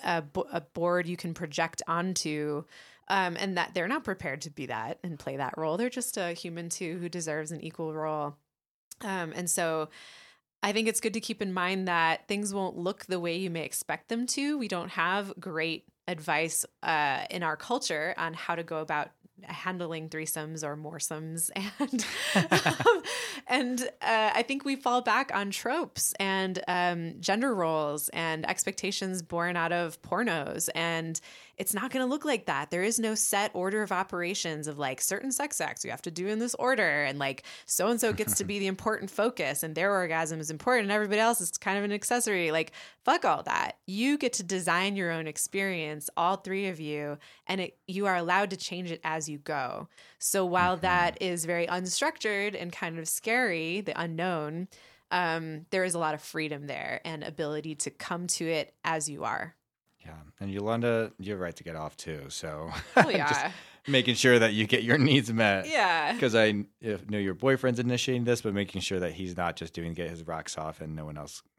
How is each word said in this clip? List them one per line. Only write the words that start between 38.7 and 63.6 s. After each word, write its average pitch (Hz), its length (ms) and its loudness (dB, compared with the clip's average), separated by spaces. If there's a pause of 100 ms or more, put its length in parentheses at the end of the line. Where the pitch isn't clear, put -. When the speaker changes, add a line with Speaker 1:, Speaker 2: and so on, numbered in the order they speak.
Speaker 1:
focus 180 520 0
and 160 120 -6
their 185 180 2
orgasm 165 480 0
is 156 100 -6
important 226 340 2
and 202 80 0
everybody 208 280 2
else 226 200 4
is 175 120 -2
kind 196 260 0
of 202 60 0
an 208 80 0
accessory. 208 600 2
Like, 160 200 0 (320)
fuck 320 200 4
all 160 200 4
that. - 420 0
You 240 320 2
get 254 160 0
to - 80 -2
design 185 540 2
your 180 140 0
own 160 160 -2
experience, 156 920 -4
all 180 200 4
three 190 320 -4
of 160 120 -6
you, 147 380 -4 (280)
and 190 140 -2
it, 180 260 -6
you 190 200 -2
are 185 100 4
allowed 180 340 4
to 190 60 -4
change 180 340 -6
it 165 140 -6
as 160 240 -2
you 147 100 -6
go. 143 500 -4 (300)
So - 260 2
while 180 320 4
Speaker 2:
Mm-hmm. 170 60 -6
Speaker 1:
that 175 400 4
is 175 220 0
very 170 240 0
unstructured 202 920 0
and 175 120 -6
kind 165 260 -6
of 160 100 -6
scary, 196 720 0
the 196 200 -4
unknown, 165 680 -2 (440)
um, 165 580 0
there 190 140 2
is 180 100 0
a 175 60 0
lot 156 140 2
of 147 80 -8
freedom 151 440 -4
there - 380 -6
and 156 180 -6
ability 151 540 -4
to - 140 -4
come 175 360 -6
to - 220 -2
it 156 260 0 (100)
as 160 240 0
you 143 160 -8
are. - 300 -4 (500)
Speaker 2:
Yeah. 80 120 -16 (240)
And 98 100 -6
Yolanda, 113 680 0
you 95 140 -6
have 95 80 -4
a - 40 -2
right 85 120 -6
to - 80 -18
get 82 120 -8
off 78 200 -8
too. 76 320 -8
So 78 420 -8 (140)
<laughs> - 120 2
Speaker 1:
Oh, 240 60 12
Speaker 2:
just 277 100 6
Speaker 1:
yeah. 147 400 2 (340)